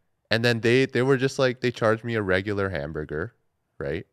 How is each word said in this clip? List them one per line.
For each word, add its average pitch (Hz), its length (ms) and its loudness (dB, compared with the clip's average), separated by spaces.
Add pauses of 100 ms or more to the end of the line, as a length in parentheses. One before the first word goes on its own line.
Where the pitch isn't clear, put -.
(300)
And 113 160 0
then 117 140 2
they, 120 260 4
they 120 160 -2
were 135 160 4
just 135 220 -2
like, 127 220 0
they 123 100 0
charged 113 320 0
me 117 100 -4
a 110 80 0
regular 98 480 0
hamburger, 78 640 -6 (460)
right? 73 340 -6